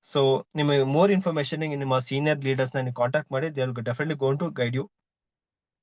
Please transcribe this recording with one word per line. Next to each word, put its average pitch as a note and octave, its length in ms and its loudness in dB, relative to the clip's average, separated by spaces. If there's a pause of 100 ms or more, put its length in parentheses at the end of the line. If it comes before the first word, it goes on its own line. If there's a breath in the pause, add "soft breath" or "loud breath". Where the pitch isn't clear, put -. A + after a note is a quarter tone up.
So D3 160 0 (380)
ನಿಮಗೆ C#3+ 240 4 (120)
more F3+ 200 6
information D#3+ 560 -2
ಗೆ C#3+ 120 -4
ನಿಮ್ಮ C3 140 2 (120)
ಸೀನಿಯರ್ C#3+ 380 0
ಲೀಡರ್ಸ್ C3 280 0
ನ C3 120 0
ನೀವು B2 140 -8
ಕಾಂಟ್ಯಾಕ್ಟ್ C3 340 0
ಮಾಡಿ. D3 200 -2
They C3+ 100 -2
will B2 240 -6
definitely D3 340 -4
going C#3 200 0
to E3 60 -2 (100)
guide B2 200 0
you. C#3 60 -4 (960)